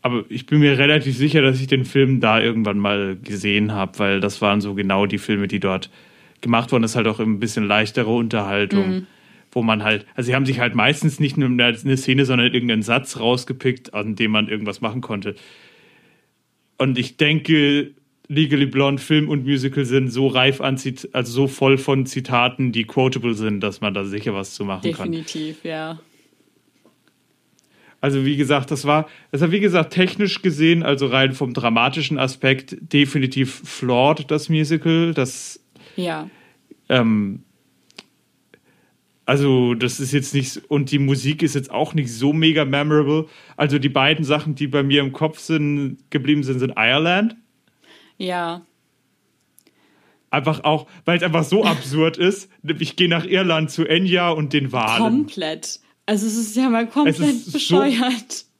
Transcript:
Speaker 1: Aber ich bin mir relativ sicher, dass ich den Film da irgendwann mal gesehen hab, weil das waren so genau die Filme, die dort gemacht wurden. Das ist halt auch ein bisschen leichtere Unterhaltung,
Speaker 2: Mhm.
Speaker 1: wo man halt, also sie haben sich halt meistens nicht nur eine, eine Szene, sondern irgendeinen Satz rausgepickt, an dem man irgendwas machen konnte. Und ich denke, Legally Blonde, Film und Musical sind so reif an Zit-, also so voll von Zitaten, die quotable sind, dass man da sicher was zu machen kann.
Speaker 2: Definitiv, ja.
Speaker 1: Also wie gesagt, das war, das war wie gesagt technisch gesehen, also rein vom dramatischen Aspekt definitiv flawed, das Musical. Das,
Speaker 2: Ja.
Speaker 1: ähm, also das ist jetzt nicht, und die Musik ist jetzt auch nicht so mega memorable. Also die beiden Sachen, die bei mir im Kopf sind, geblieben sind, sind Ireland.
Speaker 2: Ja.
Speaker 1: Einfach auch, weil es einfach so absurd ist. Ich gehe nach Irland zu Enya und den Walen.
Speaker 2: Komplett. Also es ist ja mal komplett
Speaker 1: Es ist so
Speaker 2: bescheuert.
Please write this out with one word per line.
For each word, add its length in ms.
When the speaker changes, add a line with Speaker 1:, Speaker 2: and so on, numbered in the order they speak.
Speaker 1:
Aber 280
ich 160
bin 140
mir 180
relativ 400
sicher, 240
dass 180
ich 80
den 180
Film 340
da 200
irgendwann 380
mal 460
gesehen 500
hab, 260
weil 200
das 220
waren 200
so 140
genau 320
die 100
Filme, 300
die 120
dort 300
gemacht 300
wurden. 120
Das 80
ist 40
halt 120
auch 120
ein 200
bisschen 280
leichtere 440
Unterhaltung, 800
Speaker 2:
Mhm. 180
Speaker 1:
wo 120
man 200
halt, 220
also 120
sie 80
haben 100
sich 140
halt 160
meistens 440
nicht 180
nur 120
eine, 160
eine 320
Szene, 280
sondern 280
irgendeinen 300
Satz 360
rausgepickt, 760
an 200
dem 160
man 160
irgendwas 340
machen 200
konnte. 340
Und 220
ich 180
denke, 760
Legally 400
Blonde, 340
Film 280
und 160
Musical 400
sind 260
so 160
reif 340
an 160
Zit-, 360
also 180
so 160
voll 320
von 260
Zitaten, 680
die 140
quotable 480
sind, 280
dass 200
man 140
da 100
sicher 300
was 180
zu 120
machen 280
kann. 180
Speaker 2:
Definitiv, 520
ja. 360
Speaker 1:
Also 220
wie 120
gesagt, 340
das 160
war, 220
das 100
war 100
wie 100
gesagt 320
technisch 500
gesehen, 400
also 240
rein 260
vom 220
dramatischen 640
Aspekt 640
definitiv 840
flawed, 640
das 180
Musical. 680
Das, 440
Speaker 2:
Ja. 340
Speaker 1:
ähm, 520
also 480
das 260
ist 120
jetzt 240
nicht, 340
und 220
die 80
Musik 420
ist 140
jetzt 160
auch 240
nicht 180
so 180
mega 320
memorable. 600
Also 220
die 100
beiden 340
Sachen, 300
die 140
bei 160
mir 180
im 120
Kopf 260
sind, 580
geblieben 320
sind, 160
sind 180
Ireland. 580
Speaker 2:
Ja. 420
Speaker 1:
Einfach 340
auch, 220
weil 120
es 60
einfach 200
so 200
absurd 540
ist. 340
Ich 180
gehe 120
nach 160
Irland 460
zu 140
Enya 440
und 240
den 180
Walen. 300
Speaker 2:
Komplett. 800
Also 220
es 100
ist 180
ja 140
mal 180
komplett 320
Speaker 1:
Es 120
ist 140
so 80
Speaker 2:
bescheuert. 920